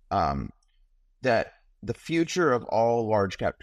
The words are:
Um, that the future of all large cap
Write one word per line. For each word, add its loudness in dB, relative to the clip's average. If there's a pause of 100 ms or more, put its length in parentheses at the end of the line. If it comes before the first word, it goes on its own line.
Um, -2 (720)
that 0 (300)
the -6
future 0
of 0
all 0
large 0
cap -2